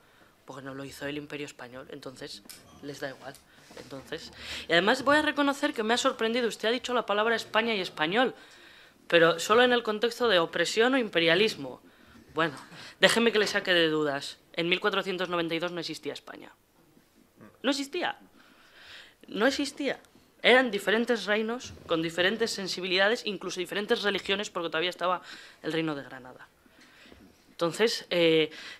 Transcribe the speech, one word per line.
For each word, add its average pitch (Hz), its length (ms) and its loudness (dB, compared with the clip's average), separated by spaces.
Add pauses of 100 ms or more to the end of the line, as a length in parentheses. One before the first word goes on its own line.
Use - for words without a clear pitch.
(460)
porque 135 180 -16
no 135 100 -12
lo 139 120 -12
hizo 135 220 -12
el 147 100 -6
Imperio 147 280 -10
Español, 127 460 -16
entonces 143 500 -14 (400)
les 139 180 -12
da 143 100 -8
igual. 131 240 -16 (440)
Entonces, 131 540 -12 (380)
y - 20 2
además 208 320 4
voy 285 140 4
a 302 40 2
reconocer 285 520 0
que 220 100 -4
me 220 100 2
ha 247 40 0
sorprendido, 233 500 0
usted 208 220 -2
ha - 20 2
dicho 247 220 -4
la 226 120 0
palabra 214 300 2
España 220 400 0
y 190 60 -2
español, 180 520 0 (720)
pero 170 320 6
solo 233 240 6
en 240 100 6
el 240 100 2
contexto 226 460 0
de 180 100 6
opresión 170 540 2
o 269 40 4
imperialismo. 165 840 2 (520)
Bueno, 156 220 0 (460)
déjeme 226 320 6
que 220 60 2
le 196 80 2
saque 196 260 0
de 165 160 6
dudas. 151 480 -2 (160)
En 170 160 -2
mil 185 100 2
cuatrocientos 185 480 -2
noventa 165 280 -2
y 165 40 -2
dos 175 140 -6
no 170 80 -8
existía 147 320 -8
España. - 400 -18 (1080)
No 247 100 0
existía. 285 460 -4 (1120)
No 208 200 0
existía. 277 520 -4 (420)
Eran 240 300 6
diferentes 202 540 0
reinos, 220 480 -4 (140)
con 160 140 0
diferentes 185 500 0
sensibilidades, 190 720 0
incluso 185 340 -6
diferentes 190 440 -2
religiones, 196 480 -2
porque 170 180 -4
todavía 165 220 -2
estaba 175 300 -2 (420)
el 156 100 -4
reino 160 220 0
de 139 80 -10
Granada. 127 440 -18 (1000)
Entonces, 185 600 0
eh, 160 420 4 (280)